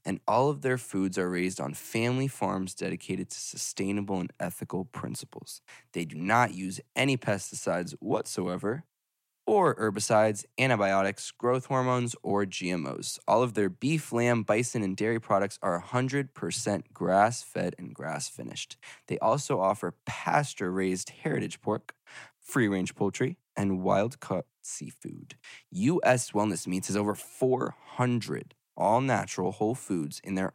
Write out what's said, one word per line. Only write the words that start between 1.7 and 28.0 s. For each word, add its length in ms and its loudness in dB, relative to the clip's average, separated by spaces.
family 520 0
farms 460 -2
dedicated 560 -6
to 100 -12
sustainable 800 -4
and 200 -6
ethical 460 -4
principles. 760 -12
They 120 -4
do 100 -12
not 400 2
use 260 -6
any 200 2
pesticides 840 -2
whatsoever, 840 -4
or 300 6
herbicides, 680 4
antibiotics, 720 2
growth 340 0
hormones, 560 0
or 240 0
G 240 -6
M 160 -2
Os. 320 -8
All 140 6
of 140 0
their 120 4
beef, 460 -2
lamb, 300 4
bison, 400 0
and 120 -2
dairy 240 0
products 440 0
are 100 2
a 80 -2
hundred 540 -2
percent 580 -4
grass-fed 840 2
and 120 -12
grass-finished. 840 -10
They 100 -4
also 420 2
offer 360 0
pasture-raised 1040 0
heritage 380 -4
pork, 340 -4
free-range 540 2
poultry, 440 0
and 240 0
wild-caught 640 0
seafood. 720 -14
U 320 2
S 260 4
Wellness 380 0
Meats 180 -2
has 100 -2
over 200 0
four 580 0
hundred 580 0